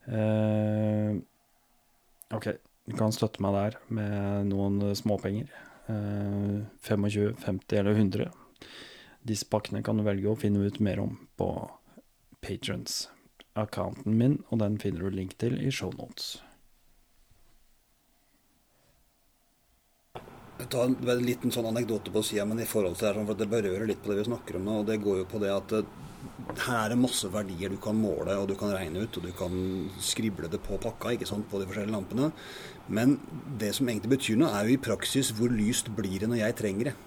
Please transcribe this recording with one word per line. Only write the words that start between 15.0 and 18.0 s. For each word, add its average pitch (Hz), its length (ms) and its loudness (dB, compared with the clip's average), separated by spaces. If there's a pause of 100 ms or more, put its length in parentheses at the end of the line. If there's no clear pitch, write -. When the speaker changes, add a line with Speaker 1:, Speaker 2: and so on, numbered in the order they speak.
Speaker 1:
link 92 260 -6
til 120 160 0 (120)
i 135 40 2
show 95 280 -4
notes. - 440 -12 (4000)